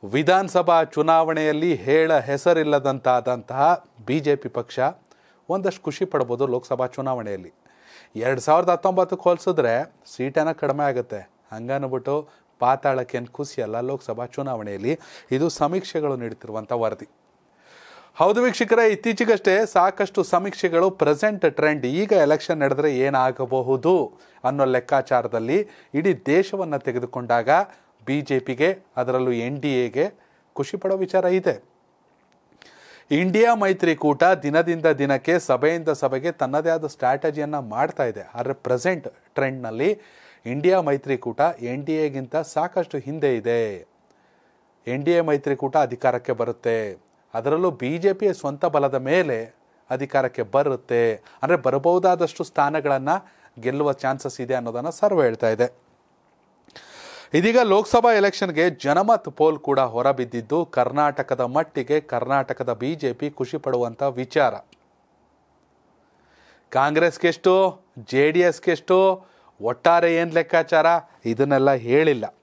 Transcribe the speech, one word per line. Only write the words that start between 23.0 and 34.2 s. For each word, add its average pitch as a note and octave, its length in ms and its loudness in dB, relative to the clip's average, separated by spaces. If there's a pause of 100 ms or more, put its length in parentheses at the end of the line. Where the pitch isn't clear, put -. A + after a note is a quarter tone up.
ಅನ್ನೋ C#3 220 0
ಲೆಕ್ಕಾಚಾರದಲ್ಲಿ B2+ 1000 0 (260)
ಇಡೀ E3+ 200 0 (120)
ದೇಶವನ್ನ E3+ 520 0
ತೆಗೆದುಕೊಂಡಾಗ A#2+ 720 -4 (560)
ಬಿ C#3 160 -2
ಜೆ C3 180 -2
ಪಿಗೆ, D3 400 -2 (180)
ಅದರಲ್ಲೂ B2+ 340 -2
ಎನ್ B2 300 -4
ಡಿ C3 240 -2
ಎಗೆ C#3 260 -4 (420)
ಖುಷಿ - 240 -6
ಪಡೋ F#3+ 200 -2
ವಿಚಾರ F#3 280 -2
ಇದೆ. F#3 380 0 (1500)
ಇಂಡಿಯಾ F#3 440 2
ಮೈತ್ರಿಕೂಟ E3+ 680 0